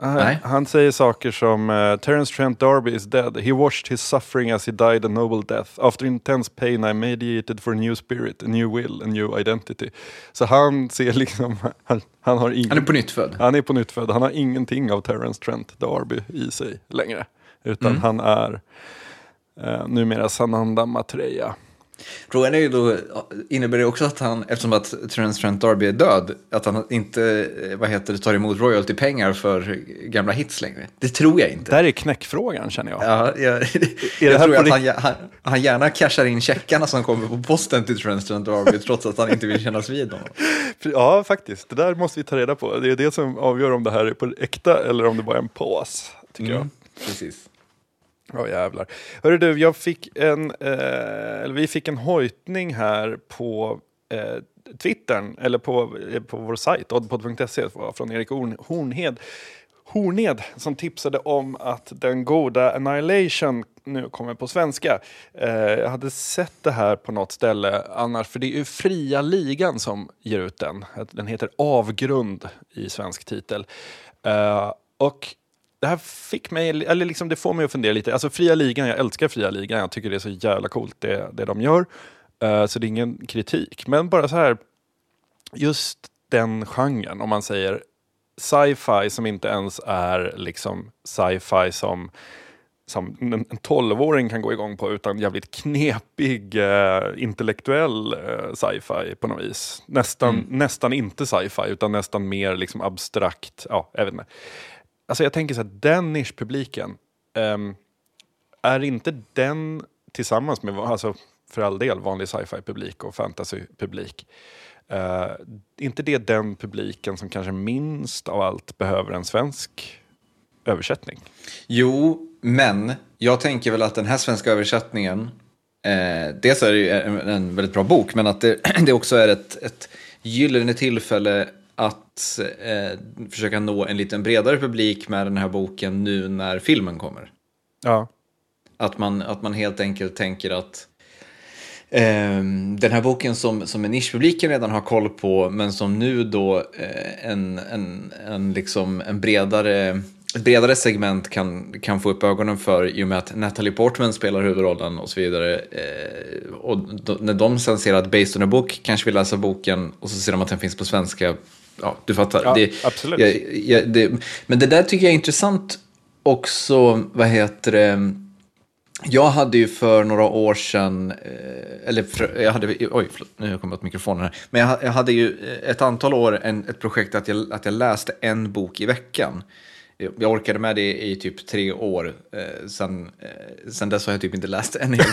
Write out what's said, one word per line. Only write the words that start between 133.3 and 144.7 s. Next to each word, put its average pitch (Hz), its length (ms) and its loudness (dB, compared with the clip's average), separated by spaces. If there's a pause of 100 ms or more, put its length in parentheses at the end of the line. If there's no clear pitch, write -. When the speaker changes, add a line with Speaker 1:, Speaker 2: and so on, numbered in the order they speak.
Speaker 2:
försöka 107 300 -2
nå 101 260 -2
en 101 100 -4
liten 101 260 -4
bredare 113 360 4
publik 110 500 -2
med 98 180 -2
den 98 100 -2
här 95 120 -2
boken 98 560 -4
nu 98 240 -2
när 95 300 -4
filmen 95 400 0
kommer. - 320 -14 (540)
Speaker 1:
Ja. 113 240 2 (680)
Speaker 2:
Att 104 220 -4
man, 101 240 -2
att 101 200 -8
man 104 120 -6
helt 104 260 -4
enkelt 98 360 -4
tänker 95 340 -4
att, - 380 -8 (1040)
ehm, 101 880 2
den 113 120 4
här 117 100 4
boken 127 320 0
som, 110 320 -2
som 107 180 -4
en 104 60 0
nischpubliken 151 600 2
redan 123 200 0